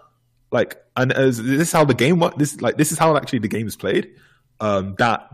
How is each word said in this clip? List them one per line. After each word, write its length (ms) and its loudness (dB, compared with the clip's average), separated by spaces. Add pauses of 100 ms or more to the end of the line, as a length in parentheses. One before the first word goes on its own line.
(500)
like, 320 -2 (140)
and 160 0
is, 260 2
is 200 -2
this 140 0
how 120 4
the 100 2
game 240 2
wo-, 200 0
this, 240 -2
like, 160 -2
this 140 2
is 60 -6
how 160 4
actually 260 0
the 80 -4
game 180 -4
is 100 -10
played?" 380 -2 (460)
Um, 380 -2
that, 360 0